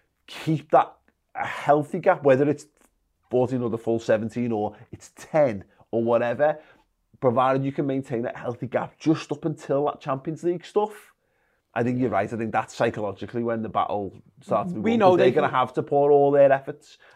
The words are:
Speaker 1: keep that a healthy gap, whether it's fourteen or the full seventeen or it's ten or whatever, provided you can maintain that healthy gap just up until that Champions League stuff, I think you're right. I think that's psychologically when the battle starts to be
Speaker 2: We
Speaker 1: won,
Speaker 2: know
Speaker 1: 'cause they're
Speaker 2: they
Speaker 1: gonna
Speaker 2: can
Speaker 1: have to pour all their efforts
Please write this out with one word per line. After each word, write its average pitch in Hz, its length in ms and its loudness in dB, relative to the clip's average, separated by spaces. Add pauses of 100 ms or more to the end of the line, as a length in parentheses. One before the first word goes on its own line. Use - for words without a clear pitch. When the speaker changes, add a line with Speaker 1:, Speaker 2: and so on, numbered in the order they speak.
(280)
Speaker 1:
keep - 440 -6
that - 220 4 (420)
a - 100 -6
healthy 147 540 -2
gap, 165 240 0
whether 143 260 4
it's 147 160 -4 (640)
fourteen 123 320 0
or 120 80 -4
the 113 80 -4
full 113 220 -2
seventeen 113 520 -2
or 107 240 -4 (160)
it's - 240 -20
ten 123 480 -2 (280)
or 117 120 -2
whatever, 120 540 0 (640)
provided 131 420 2
you 135 80 -4
can 147 160 -4
maintain 135 360 -4
that - 120 -8
healthy 120 320 -10
gap 107 320 -6
just - 320 -2
up 143 140 -10
until 147 400 -2
that - 160 -6
Champions 139 420 -8
League 175 220 -4
stuff, - 480 -4 (600)
I 120 80 0
think 123 160 -2
you're 127 100 0
right. 101 220 -2
I 117 40 -6
think 110 160 -6
that's 110 240 -4
psychologically 113 680 -4
when 117 180 -4
the 107 80 -8
battle 98 480 -4 (240)
starts 104 300 -2
to 87 40 -8
be 107 60 -8
Speaker 2:
We 226 100 0
Speaker 1:
won, 233 80 2
Speaker 2:
know 190 120 6
Speaker 1:
'cause 175 60 4
they're 127 100 4
Speaker 2:
they 127 40 6
Speaker 1:
gonna 143 180 0
Speaker 2:
can 139 60 -6
Speaker 1:
have 127 180 0
to 151 100 -2
pour 143 280 2
all 143 200 6
their 139 200 8
efforts - 460 -4 (180)